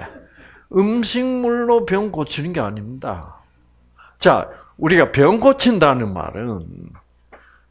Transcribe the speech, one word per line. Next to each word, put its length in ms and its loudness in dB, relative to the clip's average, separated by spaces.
음식물로 1120 0
병 260 -2
고치는 420 -6
게 60 -4
아닙니다. 760 -8
자, 320 2
우리가 340 4
병 280 4
고친다는 760 4
말은, 540 -8